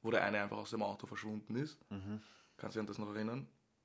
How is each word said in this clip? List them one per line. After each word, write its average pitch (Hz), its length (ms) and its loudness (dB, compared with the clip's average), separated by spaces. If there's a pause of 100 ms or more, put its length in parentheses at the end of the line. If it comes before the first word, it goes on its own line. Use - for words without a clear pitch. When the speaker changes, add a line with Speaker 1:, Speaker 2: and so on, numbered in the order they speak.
Speaker 1:
wo 113 80 0
der 110 140 8
eine 104 160 4
einfach 104 160 0
aus 107 140 -6
dem 110 120 2
Auto 104 240 -2
verschwunden 107 500 -4
ist. 151 220 -2 (120)
Speaker 2:
Mhm. 101 320 -4 (340)
Speaker 1:
Kannst 107 200 -4
du - 20 0
dich - 20 2
an 107 60 0
das 101 120 -6
noch 104 160 -4
erinnern? 113 320 -2 (380)